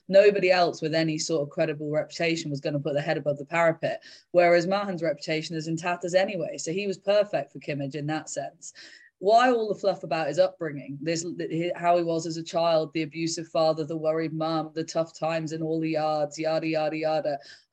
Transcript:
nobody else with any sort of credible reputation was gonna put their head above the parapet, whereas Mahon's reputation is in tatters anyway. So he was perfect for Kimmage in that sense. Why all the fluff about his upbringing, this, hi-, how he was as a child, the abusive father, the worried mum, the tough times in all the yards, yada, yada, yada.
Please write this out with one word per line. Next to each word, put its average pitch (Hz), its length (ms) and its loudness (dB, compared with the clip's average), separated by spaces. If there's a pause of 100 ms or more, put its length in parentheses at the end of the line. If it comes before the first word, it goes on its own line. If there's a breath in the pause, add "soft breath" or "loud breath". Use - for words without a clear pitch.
nobody 196 440 8
else 180 280 4
with 156 140 -2
any 160 240 2
sort 156 240 -2
of 143 80 -4
credible 151 400 -2
reputation 160 640 -2
was 139 80 -4
gonna 147 200 -2
put 147 140 -2
their 143 80 0
head 160 160 -2
above 143 220 -2
the 139 60 -10
parapet, 165 580 0 (260 loud breath)
whereas 175 380 6
Mahon's 196 340 -2
reputation 156 540 -4
is 156 120 -6
in 165 100 -2
tatters 175 360 -4
anyway. 185 460 0
So 160 120 -8
he 196 140 -4
was 190 140 -6
perfect 202 520 0
for 151 60 -18
Kimmage 139 380 -6
in 147 100 -6
that 156 240 -6
sense. - 420 -10 (520 loud breath)
Why 233 280 6
all 220 200 0
the - 80 -4
fluff 190 240 -2
about 160 260 -2
his 151 100 -2
upbringing, 147 600 -2
this, 165 240 -4 (160)
hi-, 170 360 -4
how 175 200 4
he 175 60 4
was 165 240 -2
as 160 120 -6
a 160 60 -8
child, 165 520 0
the 160 80 0
abusive 165 460 -6
father, 160 360 2
the 165 100 -6
worried 156 380 -2
mum, 156 400 -2
the 160 100 -4
tough 160 300 -2
times 160 380 -4
in 160 100 -6
all 160 180 -2
the 160 120 -4
yards, 151 480 -2
yada, 160 260 -2
yada, 156 320 0
yada. 156 400 -2 (360 loud breath)